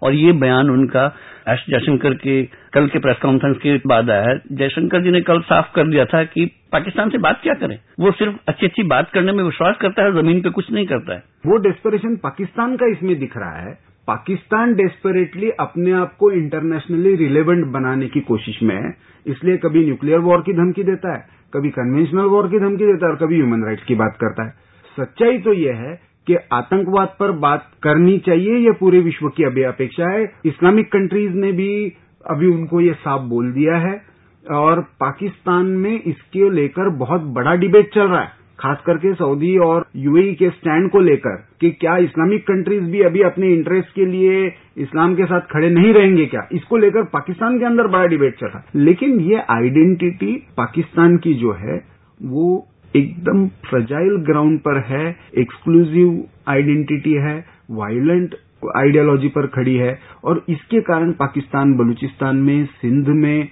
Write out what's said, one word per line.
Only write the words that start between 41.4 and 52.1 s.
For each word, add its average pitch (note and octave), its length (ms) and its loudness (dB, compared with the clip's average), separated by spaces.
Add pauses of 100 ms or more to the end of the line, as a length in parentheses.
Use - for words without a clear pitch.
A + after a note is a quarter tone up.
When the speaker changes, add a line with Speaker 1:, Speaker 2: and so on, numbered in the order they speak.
Speaker 2:
कि E3+ 100 4
क्या E3 260 -2
इस्लामिक F3+ 460 0
कंट्रीज F#3+ 400 -2
भी E3+ 180 0
अभी F3+ 200 4
अपने F#3 320 2
इंटरेस्ट E3+ 420 0
के G3 100 2
लिए F#3 480 2 (240)
इस्लाम D#3+ 380 0
के F#3 100 2
साथ F3 160 0
खड़े D#3 280 0
नहीं F3+ 240 6
रहेंगे F#3+ 320 6
क्या, A#2 160 -6 (100)
इसको - 260 -2
लेकर G#3 260 0
पाकिस्तान F3+ 560 -4
के A#3+ 60 -2
अंदर A#3 220 2
बड़ा F#3 180 2
डिबेट C#3+ 300 0
चल A2+ 120 -8
रहा G2+ 100 -14
है। F#2 80 -18 (100)
लेकिन F3+ 440 2
ये F3+ 160 0
आइडेंटिटी F3 1120 0 (100)
पाकिस्तान E3 600 2
की E3 160 -2
जो A#2 200 -2
है, A2 300 -8 (400)